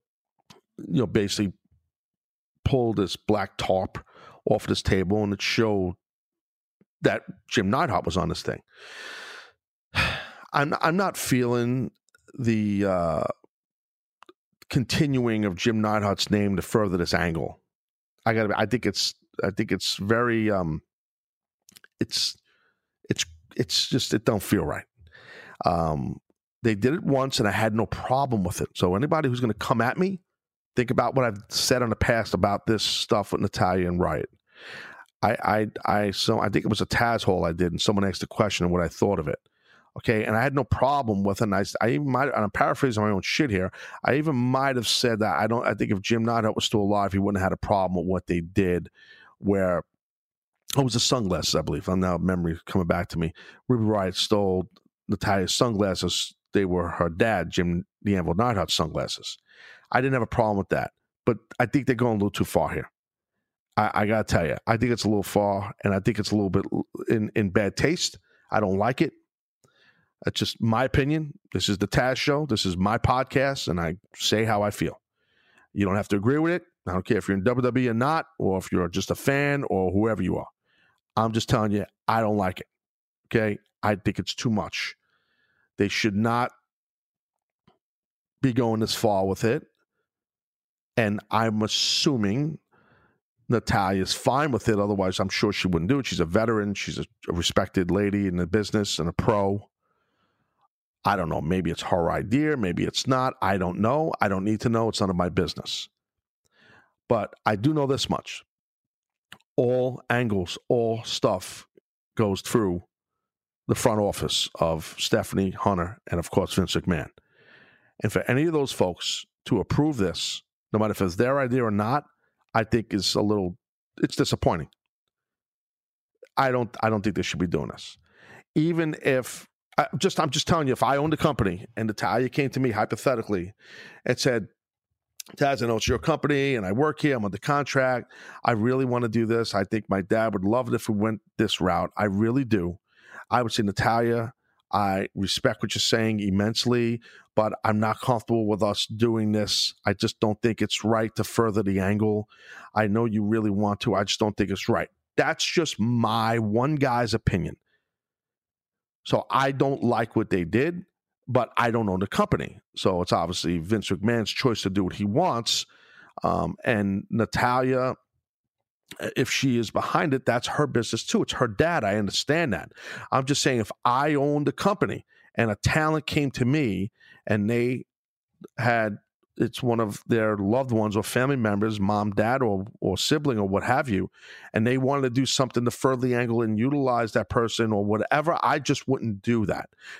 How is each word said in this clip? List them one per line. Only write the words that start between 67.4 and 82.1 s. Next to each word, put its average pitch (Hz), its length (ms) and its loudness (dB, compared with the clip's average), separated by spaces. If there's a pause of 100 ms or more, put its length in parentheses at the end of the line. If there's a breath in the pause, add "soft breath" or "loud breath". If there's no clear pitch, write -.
bad 98 260 0
taste. - 440 -6 (320 soft breath)
I 104 80 0
don't 98 180 -2
like 117 240 -2
it. 151 120 -4 (1120 soft breath)
That's - 140 -6
just - 200 -4
my 113 240 2
opinion. 147 540 0 (160)
This - 160 -2
is - 80 0
the 202 100 -2
Taz 131 300 0
Show. 147 300 0
This 113 180 0
is 90 100 -2
my 101 220 2
podcast, 131 720 0
and 90 120 -2
I 85 180 -2 (180)
say 110 300 0
how 104 180 2
I 104 80 0
feel. - 280 -4 (720 soft breath)
You 101 120 2
don't 92 100 2
have 101 120 -2
to 104 80 0
agree 117 240 2
with 165 140 2
it. 175 100 -4 (240)
I 90 60 -4
don't 95 120 -2
care 113 120 2
if 92 100 -4
you're 98 100 2
in 95 60 -2
W 123 180 2
W 127 240 2
E 120 40 2
or 113 40 0
not, 139 320 0 (140)
or 95 180 0
if - 140 -6
you're 90 160 2
just 92 240 -2
a 87 40 -2
fan 143 540 0
or 92 220 0
whoever 101 320 0
you 90 140 0
are. - 100 -8 (680)
I'm 113 180 2
just 113 160 -2
telling 110 220 2
you, 101 140 0 (220)
I 113 140 2